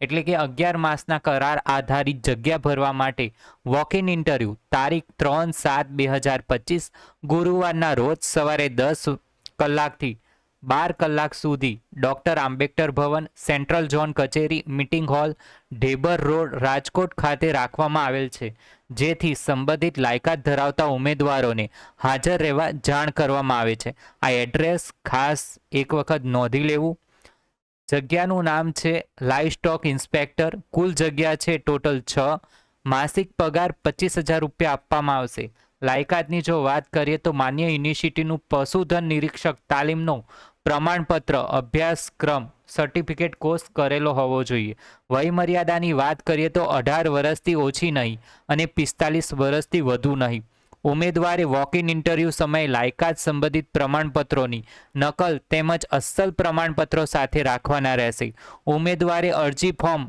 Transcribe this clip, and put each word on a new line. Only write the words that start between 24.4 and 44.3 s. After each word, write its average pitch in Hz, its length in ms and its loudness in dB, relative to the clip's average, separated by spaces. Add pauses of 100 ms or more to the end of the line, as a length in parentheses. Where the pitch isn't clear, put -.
ખાસ 139 400 0 (280)
એક 139 220 0
વખત 143 400 -2
નોંધી 123 360 0
લેવું. 156 280 -2 (880)
જગ્યાનું 170 560 0
નામ 160 360 0
છે 165 140 0 (280)
લાઇવસ્ટોક 156 640 0
ઇન્સ્પેક્ટર. 147 720 -2 (140)
કુલ 180 200 2
જગ્યા 156 440 0
છે 165 220 -2
ટોટલ 139 440 0
છ. - 160 -4 (640)
માસિક 143 540 0
પગાર 170 320 2 (140)
પચીસ 175 340 0
હજાર 160 220 0
રૂપિયા 156 320 0
આપવામાં 139 500 0
આવશે. 120 240 -8 (360)
લાયકાતની 151 600 0
જો 165 200 0
વાત 139 300 0
કરીએ 151 260 0
તો 165 140 0
માન્ય 139 360 0
યુનિવર્સિટીનું 156 840 -2
પશુધન 175 540 0
નિરીક્ષક 156 640 -2
તાલીમનો 156 480 0 (480)
પ્રમાણપત્ર, 156 720 0 (220)
અભ્યાસક્રમ, 147 880 -2 (180)
સર્ટિફિકેટ 160 800 -2
કોર્સ 165 200 0 (120)
કરેલો 147 360 2
હોવો 131 300 2